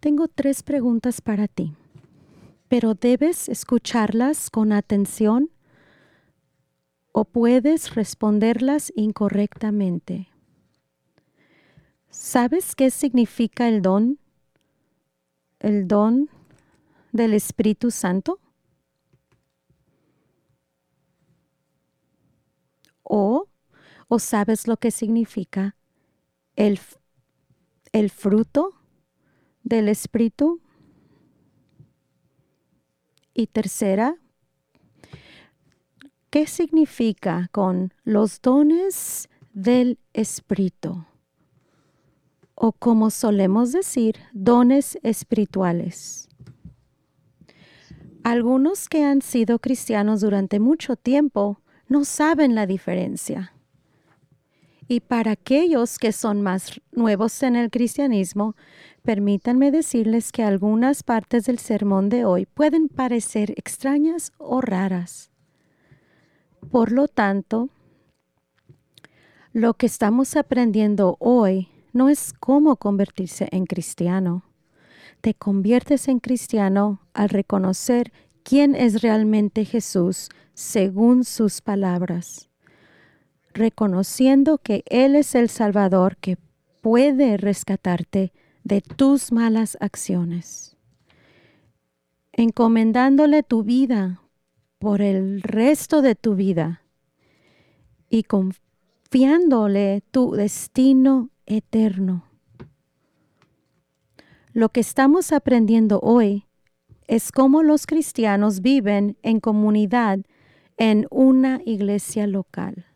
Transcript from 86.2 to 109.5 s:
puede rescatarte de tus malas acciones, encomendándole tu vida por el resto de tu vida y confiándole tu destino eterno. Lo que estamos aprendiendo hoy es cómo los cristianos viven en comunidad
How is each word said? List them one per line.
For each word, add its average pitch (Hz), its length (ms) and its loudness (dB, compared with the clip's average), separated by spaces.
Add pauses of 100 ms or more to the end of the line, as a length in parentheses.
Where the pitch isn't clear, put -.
puede 254 540 4
rescatarte 190 960 -2 (320)
de 202 160 0
tus 269 520 0
malas 226 480 0
acciones, 175 960 -8 (1600)
encomendándole 240 1120 4
tu 226 220 -2
vida 226 560 0 (580)
por 202 220 0
el 190 420 0
resto 269 600 2
de 254 120 4
tu 220 200 -2
vida 175 480 -2 (1300)
y 226 140 0
confiándole 208 1900 2
tu 254 220 2
destino 262 1000 2 (160)
eterno. 196 800 -2 (2250)
Lo 226 160 2
que - 120 -2
estamos 277 520 2
aprendiendo 226 680 2
hoy 214 440 2 (600)
es - 260 -2
cómo 269 300 4
los 302 240 2
cristianos 208 720 0
viven 208 640 0
en 226 180 0
comunidad 214 800 0 (580)